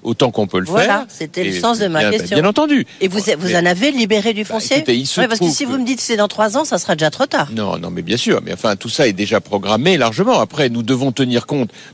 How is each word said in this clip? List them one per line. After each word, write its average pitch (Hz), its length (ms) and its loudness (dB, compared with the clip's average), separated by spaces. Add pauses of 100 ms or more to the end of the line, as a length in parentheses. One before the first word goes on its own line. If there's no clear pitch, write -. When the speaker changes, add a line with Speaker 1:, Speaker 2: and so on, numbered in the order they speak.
Speaker 1:
autant 117 260 0
qu'on 101 160 0
peut 92 120 -2
le 92 60 -2
Speaker 2:
Voilà, 190 200 2
Speaker 1:
faire. 214 220 0
Speaker 2:
c'était 170 380 -6
le 196 60 -2
Speaker 1:
Et 180 100 -4
Speaker 2:
sens 226 180 0
de 202 80 0
ma 160 120 0
Speaker 1:
bien, 107 120 2
bah, 214 60 0
Speaker 2:
question. 196 200 0
Speaker 1:
bien 160 80 4
entendu. 285 400 2 (140)
Speaker 2:
Et - 80 0
vous, 190 120 -2
vous 190 280 -2
Speaker 1:
Mais 175 80 2
Speaker 2:
en 170 100 2
avez 180 240 2
libéré 220 440 0
du 208 100 -4
Speaker 1:
bah, 202 60 -10
Speaker 2:
foncier ? 226 300 0
Speaker 1:
écoutez, 131 180 0
il 135 100 -2
se - 140 0
Speaker 2:
Ouais, 240 80 2
parce 226 100 -2
que 180 60 2
Speaker 1:
trouve 160 100 2
Speaker 2:
si - 80 -2
Speaker 1:
que 254 60 -4
Speaker 2:
vous 269 80 -2
me 254 80 0
dites 240 160 -2
c'est 233 160 -2
dans 208 100 2
trois 214 300 0
ans, 302 80 2
ça 190 120 -2
sera 175 180 0
déjà 151 140 0
trop 254 160 -2
tard. 277 300 -2
Speaker 1:
Non, 95 240 -2
non, 87 100 -8
mais 87 120 -8
bien 104 160 -2
sûr. 151 260 0
Mais 90 80 -8
enfin, 101 240 -2
tout 113 140 -10
ça 139 180 2
est 104 60 2
déjà 101 260 0
programmé 107 560 0
largement. 143 460 2
Après, 147 260 0
nous 117 160 -2
devons 127 300 0
tenir 123 340 0
compte 135 220 -2 (240)